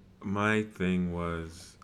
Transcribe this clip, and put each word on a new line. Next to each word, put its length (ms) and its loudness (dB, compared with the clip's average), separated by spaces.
My 420 2
thing 500 0
was, 720 -6